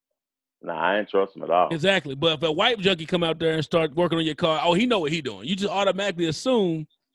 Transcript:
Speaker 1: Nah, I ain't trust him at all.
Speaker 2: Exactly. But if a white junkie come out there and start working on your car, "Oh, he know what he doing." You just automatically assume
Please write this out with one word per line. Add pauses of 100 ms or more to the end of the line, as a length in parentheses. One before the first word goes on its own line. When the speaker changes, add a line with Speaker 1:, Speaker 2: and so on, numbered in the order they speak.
(600)
Speaker 1:
Nah,
I
ain't
trust
him
at
all.
Speaker 2:
Exactly.
But
if
a
white
junkie
come
out
there
and
start
working
on
your
car,
"Oh,
he
know
what
he
doing."
You
just
automatically
assume (280)